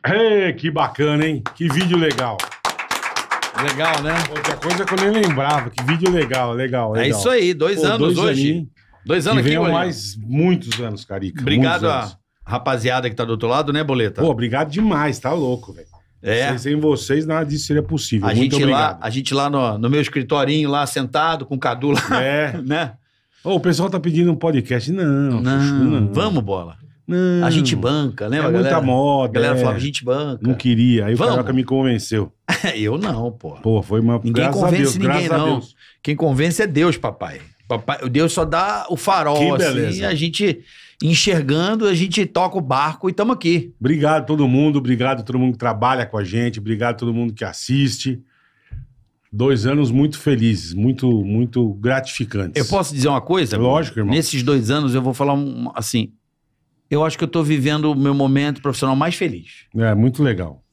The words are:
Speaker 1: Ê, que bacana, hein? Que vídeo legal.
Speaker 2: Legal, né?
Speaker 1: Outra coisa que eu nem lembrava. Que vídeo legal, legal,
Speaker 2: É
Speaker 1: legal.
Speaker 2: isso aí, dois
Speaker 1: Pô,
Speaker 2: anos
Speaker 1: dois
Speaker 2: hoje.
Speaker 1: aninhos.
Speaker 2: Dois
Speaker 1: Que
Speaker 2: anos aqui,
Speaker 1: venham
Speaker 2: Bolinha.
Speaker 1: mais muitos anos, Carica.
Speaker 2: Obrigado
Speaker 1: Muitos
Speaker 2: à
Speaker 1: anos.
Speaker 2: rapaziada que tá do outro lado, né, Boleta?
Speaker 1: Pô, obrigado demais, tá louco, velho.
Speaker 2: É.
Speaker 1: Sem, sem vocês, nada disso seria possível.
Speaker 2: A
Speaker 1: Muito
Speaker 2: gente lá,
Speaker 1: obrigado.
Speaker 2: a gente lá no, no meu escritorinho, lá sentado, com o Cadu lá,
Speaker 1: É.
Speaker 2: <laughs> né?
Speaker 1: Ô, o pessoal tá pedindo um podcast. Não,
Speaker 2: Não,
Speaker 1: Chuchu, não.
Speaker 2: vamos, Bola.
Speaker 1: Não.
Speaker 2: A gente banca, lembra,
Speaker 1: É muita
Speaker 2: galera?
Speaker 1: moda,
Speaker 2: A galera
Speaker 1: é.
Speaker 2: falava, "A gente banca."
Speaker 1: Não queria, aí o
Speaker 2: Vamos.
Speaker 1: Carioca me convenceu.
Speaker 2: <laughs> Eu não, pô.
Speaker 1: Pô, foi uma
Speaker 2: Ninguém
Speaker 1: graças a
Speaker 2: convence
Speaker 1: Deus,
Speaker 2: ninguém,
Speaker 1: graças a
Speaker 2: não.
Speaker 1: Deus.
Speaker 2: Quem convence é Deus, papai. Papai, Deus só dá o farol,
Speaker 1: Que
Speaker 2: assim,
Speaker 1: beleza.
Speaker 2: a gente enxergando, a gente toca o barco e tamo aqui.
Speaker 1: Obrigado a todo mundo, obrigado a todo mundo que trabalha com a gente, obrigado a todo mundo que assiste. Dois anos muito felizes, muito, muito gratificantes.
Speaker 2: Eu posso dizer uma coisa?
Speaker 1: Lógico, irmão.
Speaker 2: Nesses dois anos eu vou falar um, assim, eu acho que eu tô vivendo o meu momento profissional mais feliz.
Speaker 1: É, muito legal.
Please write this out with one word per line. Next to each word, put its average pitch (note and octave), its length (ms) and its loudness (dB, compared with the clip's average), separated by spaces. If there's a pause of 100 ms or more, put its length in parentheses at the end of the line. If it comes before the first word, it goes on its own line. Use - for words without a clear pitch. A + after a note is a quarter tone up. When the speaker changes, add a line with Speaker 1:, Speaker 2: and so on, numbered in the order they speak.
Speaker 1:
Ê, G3+ 440 2
que D#3+ 180 -4
bacana, D3 560 0
hein? C#3+ 160 -2 (120)
Que E3 140 -2
vídeo E3+ 280 0
legal. B2+ 400 0 (1300)
Speaker 2:
Legal, C#3+ 400 -2
né? D3+ 100 -2 (180)
Speaker 1:
Outra D3+ 260 -6
coisa F3+ 280 -4
que F3+ 100 -4
eu F#3+ 40 0 (120)
nem A3 120 2
lembrava. C#3 480 0
Que B2 140 -8
vídeo E3 260 2
legal, C3 420 0
legal, A#2+ 440 -2
Speaker 2:
É A2+ 60 0
Speaker 1:
legal. C3 160 0
Speaker 2:
isso G2+ 100 0
aí, F#3+ 260 2
dois E3 260 0
Speaker 1:
Pô, D#3 60 2
Speaker 2:
anos F3 280 2
Speaker 1:
dois E3 40 0
Speaker 2:
hoje. C#3 320 2
Speaker 1:
aninhos. D#3+ 180 -4 (360)
Speaker 2:
Dois D#3 200 0
Speaker 1:
Que F#3+ 60 0
Speaker 2:
anos - 100 4
aqui, B2 80 2
Speaker 1:
venham D#3+ 140 2
Speaker 2:
Bolinha. E3 160 2
Speaker 1:
mais D#3+ 380 -6
muitos A#2+ 640 0
anos, A2 240 -8
Carica. G2 360 -8
Speaker 2:
Obrigado C#3+ 420 2
Speaker 1:
Muitos D#3+ 140 0
Speaker 2:
à B2 40 -2
Speaker 1:
anos. G#2 180 -10 (260)
Speaker 2:
rapaziada B2 640 -2
que A2 80 -6
tá A#2+ 80 -2
do A#2 60 -4
outro A2+ 180 -2
lado, C#3+ 240 0
né, D#3 100 0
Boleta? B2 380 0
Speaker 1:
Pô, D#3+ 100 4
obrigado B2+ 400 -2
demais, D#3 480 0
tá C3 140 -2
louco, B2+ 400 -4
velho. E2 140 -20 (360)
Speaker 2:
É. A#2 280 0
Speaker 1:
Sem, C3 80 -4
sem C#3+ 180 -2
vocês, D3+ 480 0
nada D#3+ 220 -2
disso C#3+ 200 -4
seria D3 160 0
possível. A#2 460 -2
Speaker 2:
A A2 60 0
Speaker 1:
Muito C3 200 2
Speaker 2:
gente C#3 100 2
lá, C#3 260 2
Speaker 1:
obrigado. - 140 -12
Speaker 2:
a A2+ 60 -4
gente C3 240 -4
lá C#3 160 2
no, A#2+ 280 0
no A#2 120 0
meu D3 100 4
escritorinho, C#3+ 680 0
lá C#3+ 180 0
sentado, D3 600 -2
com C#3 80 -6
o C3 40 -4
Cadu B2+ 340 0
lá, C#3+ 300 0
Speaker 1:
É. C#3+ 360 0
Speaker 2:
<laughs> C3 80 -8
né? D3 260 -2 (520)
Speaker 1:
Ô, F3+ 100 0
o E3 60 2
pessoal F3 280 2
tá F#3 120 -2
pedindo E3+ 320 2
um D3+ 40 2
podcast. C3 540 0
Não, C#3 500 0
Speaker 2:
Não, C3 200 2
Speaker 1:
Chuchu, C#3+ 140 2
não. B2 380 2
Speaker 2:
vamos, E3 300 0
Bola. F#2 340 -6 (300)
Speaker 1:
Não. F3+ 400 2
Speaker 2:
A E3+ 40 2
gente D3 260 2
banca, C3 500 -2
lembra, D3 220 0
Speaker 1:
É - 20 2
muita F3+ 200 2
Speaker 2:
galera? E3 140 2
Speaker 1:
moda, C3 440 2
Speaker 2:
A A2 40 -6
galera C#3 220 2
Speaker 1:
é. B2+ 40 2
Speaker 2:
falava, B2 180 2
"A A#2 40 -4
gente C3+ 240 -6
banca." C3 380 -2
Speaker 1:
Não B2 120 2
queria, A#2 520 4
aí A2+ 80 2
o - 20 0
Speaker 2:
Vamos. A3 180 2
Speaker 1:
Carioca B2+ 180 -2
me C3 100 2
convenceu. B2 720 0 (160)
Speaker 2:
<laughs> F#3 260 -4
Eu G#2+ 240 -2
não, A#2+ 320 -4
pô. C3 220 -14 (100)
Speaker 1:
Pô, A2+ 180 2
foi G#2+ 200 0
uma A#2 140 2
Speaker 2:
Ninguém A#2 180 -2
Speaker 1:
graças B2+ 280 2
a F3+ 40 2
Speaker 2:
convence - 180 4
Speaker 1:
Deus, C#3 140 2
Speaker 2:
ninguém, F3 320 0
Speaker 1:
graças - 20 -2
a D#3+ 80 2
Speaker 2:
não. D3+ 220 0
Speaker 1:
Deus. - 140 -20 (280)
Speaker 2:
Quem D3 140 -2
convence D#3 460 0
é G#3+ 40 2
Deus, D#3+ 300 2
papai. E2+ 420 -8 (300)
Papai, B2+ 420 -4
Deus D#3+ 220 0
só E3+ 120 0
dá F#3+ 460 -2
o F3 60 -2
farol, D3+ 420 0
Speaker 1:
Que D3 240 2
Speaker 2:
assim, C#3+ 120 2
Speaker 1:
beleza. A#2 340 -2
Speaker 2:
a F3+ 80 -2
gente E3 440 -2 (400)
enxergando, E3+ 840 0
a G3 80 2
gente F#3 320 0
toca F#3 320 -2
o - 20 -2
barco D3 480 -2
e F#3+ 40 -2
tamo G#3+ 200 0
aqui. E3+ 460 0
Speaker 1:
Obrigado D3+ 440 2
a - 20 -8
todo D3 240 2
mundo, C#3+ 300 4
obrigado B2 420 0
a - 20 -10
todo B2+ 160 -4
mundo B2+ 140 2
que G#2+ 60 -6
trabalha A#2+ 480 0
com - 120 -8
a G2+ 60 -2
gente, A#2 340 -2
obrigado A2 360 -2
a G#2+ 40 -12
todo A#2 160 -2
mundo A#2 180 -2
que G#2+ 120 -8
assiste. C3 760 -2 (1120)
Dois A#2+ 340 2
anos C#3 260 2
muito D3 260 2
felizes, A2 560 2
muito, B2 340 0 (160)
muito A#2 500 0
gratificantes. G#2+ 840 -2
Speaker 2:
Eu C3+ 120 0
posso E3+ 260 -2
dizer C#3 140 2
uma C3+ 120 2
coisa? D3+ 380 0
Speaker 1:
Lógico, B2+ 420 2
irmão. G#2+ 140 0
Speaker 2:
Nesses C#3+ 280 0
dois B2 280 2
anos C#3 240 0
eu C3 80 2
vou B2+ 100 -2
falar C#3 220 0
um, B2 400 -4
assim, A2 380 -4 (760)
eu D3+ 160 2
acho D#3+ 140 -4
que E3+ 60 -2
eu - 40 -4
tô E3+ 140 0
vivendo D3+ 480 0
o D3 60 0
meu C#3 180 2
momento C#3 480 2
profissional C3+ 320 0
mais D#3+ 220 0
feliz. G#2+ 500 -6 (100)
Speaker 1:
É, A2+ 160 2
muito B2 300 2
legal. F2 400 -2 (100)